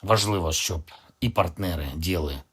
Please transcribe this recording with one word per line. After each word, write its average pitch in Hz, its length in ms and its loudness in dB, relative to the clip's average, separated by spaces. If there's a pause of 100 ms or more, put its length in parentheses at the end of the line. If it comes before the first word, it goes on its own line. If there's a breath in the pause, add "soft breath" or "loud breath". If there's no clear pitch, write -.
Важливо, 101 500 4
щоб - 380 -4 (300 loud breath)
і 123 80 2
партнери 87 680 -2
діяли 80 420 -2 (160)